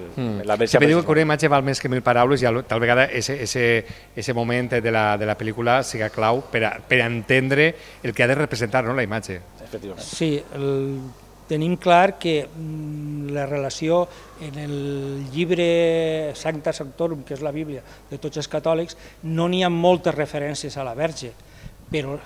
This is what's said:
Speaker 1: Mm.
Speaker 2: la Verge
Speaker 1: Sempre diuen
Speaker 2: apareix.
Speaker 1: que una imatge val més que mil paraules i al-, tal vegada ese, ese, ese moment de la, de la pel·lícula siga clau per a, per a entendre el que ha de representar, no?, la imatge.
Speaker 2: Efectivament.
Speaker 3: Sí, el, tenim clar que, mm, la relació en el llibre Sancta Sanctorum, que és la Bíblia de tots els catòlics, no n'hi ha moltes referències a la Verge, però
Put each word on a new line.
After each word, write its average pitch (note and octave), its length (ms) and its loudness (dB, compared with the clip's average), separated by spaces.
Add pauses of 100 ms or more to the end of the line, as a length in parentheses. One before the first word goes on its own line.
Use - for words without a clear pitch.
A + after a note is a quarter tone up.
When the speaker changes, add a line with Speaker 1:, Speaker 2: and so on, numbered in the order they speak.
(140)
Speaker 1:
Mm. A2+ 300 -4
Speaker 2:
la G#2 100 2
Verge A2+ 160 2
Speaker 1:
Sempre C#3+ 160 8
diuen E3 160 6
Speaker 2:
apareix. - 20 -4
Speaker 1:
que D#3+ 60 0
una D#3 100 4
imatge D#3 260 2
val C#3 140 4
més C3+ 180 -2
que C#3 100 -4
mil B2+ 120 0
paraules B2 400 4
i B2 60 4
al-, A#2+ 180 2
tal A2+ 140 0
vegada A#2+ 260 4
ese, C3+ 380 -4
ese, A#2 420 2 (300)
ese A#2+ 180 -4
moment A#2+ 380 0 (100)
de A2+ 100 0
la, G#2+ 240 2
de G#2+ 120 -2
la G#2 100 -2
pel·lícula A#2 460 0
siga A2 260 -4
clau A#2 400 2
per A2+ 160 0
a, G#2+ 160 -2
per B2 220 2
a - 20 2
entendre C3 680 2 (260)
el A#2+ 140 -4
que B2+ 80 4
ha A#2+ 40 4
de B2+ 60 4
representar, B2+ 520 0
no?, A#2+ 100 -2
la C3 80 0
imatge. G2 360 -6 (240)
Speaker 2:
Efectivament. G2 400 -12
Speaker 3:
Sí, D3 380 -2 (140)
el, C#3 460 -4 (460)
tenim D#3+ 300 0
clar F#3 420 6
que, D3+ 280 0
mm, D3+ 840 -8
la C#3+ 120 -4
relació D3+ 640 0 (340)
en D3 160 -10
el C#3 720 -6
llibre E3 1040 2
Sancta D#3+ 360 -4
Sanctorum, D3+ 520 -4
que C#3+ 100 -10
és C3+ 80 -8
la D3 100 -4
Bíblia D3 300 -8 (280)
de C#3+ 80 -12
tots D#3 200 -8
els D3 100 -6
catòlics, E3 480 -2 (280)
no D#3+ 260 0
n'hi F#3 140 2
ha F3+ 60 4
moltes E3+ 460 4
referències C#3+ 600 -4
a C3+ 60 -6
la A#2+ 100 -6
Verge, C3+ 380 -4 (600)
però C#3+ 340 -4